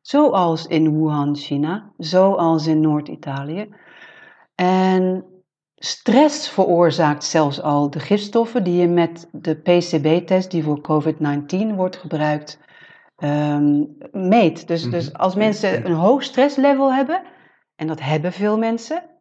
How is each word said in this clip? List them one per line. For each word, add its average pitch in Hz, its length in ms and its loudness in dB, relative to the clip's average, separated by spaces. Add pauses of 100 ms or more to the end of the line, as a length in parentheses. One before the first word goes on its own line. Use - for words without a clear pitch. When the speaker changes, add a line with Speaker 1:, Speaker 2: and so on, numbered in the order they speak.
Speaker 1:
Zoals 180 640 0
in 156 340 0
Wuhan, 147 360 0
China, 151 600 -6
zoals 165 680 2
in 156 120 2
Noord-Italië. 151 880 -4 (840)
En 185 720 2 (500)
stress - 760 2
veroorzaakt 165 760 2
zelfs 147 380 0
al 143 280 0
de 143 100 -8
gifstoffen 208 640 -2
die 175 180 0
je 175 60 4
met 170 440 0
de 160 240 -4
P 156 100 -20
C 175 360 2
B-test 180 500 0
die 170 120 -2
voor 147 180 -2
covid 156 380 -2
nineteen 147 560 -4
wordt 185 200 -4
gebruikt, 151 680 -6 (520)
ehm, 147 680 0 (280)
meet. 190 560 2
Dus, 170 140 -2
Speaker 2:
Mhm. - 100 -6
Speaker 1:
dus 170 220 -4
als 185 220 -2
mensen 208 500 0
een 175 100 0
hoog 208 280 2
stresslevel 277 680 2
hebben, 277 280 -2 (540)
en 151 120 -8
dat 160 140 -6
hebben 151 300 -2
veel 208 260 -2
mensen 226 460 -4 (180)